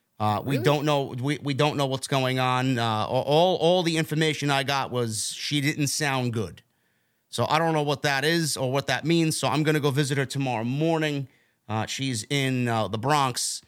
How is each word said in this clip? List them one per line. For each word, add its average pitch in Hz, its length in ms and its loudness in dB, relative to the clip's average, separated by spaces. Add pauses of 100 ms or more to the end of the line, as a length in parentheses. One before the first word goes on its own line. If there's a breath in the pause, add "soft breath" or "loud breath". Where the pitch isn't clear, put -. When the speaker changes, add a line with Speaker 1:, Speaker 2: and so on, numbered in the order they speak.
(200)
Speaker 1:
Uh, 107 240 0
we 135 80 -2
Speaker 2:
Really? 127 120 0
Speaker 1:
don't 147 200 4
know, 147 180 2 (180)
we, 143 220 -2
we 143 120 -4
don't 147 220 2
know 139 100 0
what's 131 200 -4
going 131 320 0
on. 127 400 2
Uh, 117 60 0
a-, 107 240 0
all, 156 480 2
all 175 260 2
the 160 140 0
information 156 520 0
I 139 140 2
got 135 300 -2
was 117 340 -2 (100)
she 147 240 -2
didn't 139 280 0
sound 131 440 0
good. 101 300 -6 (680)
So - 200 -2
I 151 80 4
don't 165 140 2
know 151 100 2
what 143 200 -2
that 139 220 0
is 160 320 0
or 131 140 -2
what 139 160 -2
that 127 180 -2
means. 160 320 2
So 135 120 0
I'm 143 160 2
gonna 151 160 2
go 143 100 2
visit 135 280 0
her 135 80 0
tomorrow 127 360 -2
morning. 147 640 0 (420 soft breath)
Uh, 110 180 -2
she's 131 440 -4
in, 131 380 0
uh, 113 180 0
the 104 120 -4
Bronx. 135 680 0